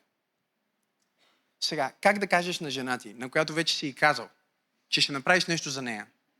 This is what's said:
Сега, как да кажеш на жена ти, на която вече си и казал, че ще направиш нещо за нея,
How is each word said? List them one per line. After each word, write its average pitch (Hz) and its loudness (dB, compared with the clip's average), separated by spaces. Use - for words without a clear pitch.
Сега, 143 -2
как 202 4
да 196 -2
кажеш 180 0
на 156 -6
жена 127 -4
ти, 104 -14
на 123 -10
която 156 0
вече 160 0
си 156 -4
и 131 -8
казал, 127 2
че 156 2
ще 139 2
направиш 165 2
нещо 160 -2
за 135 -6
нея, 110 -8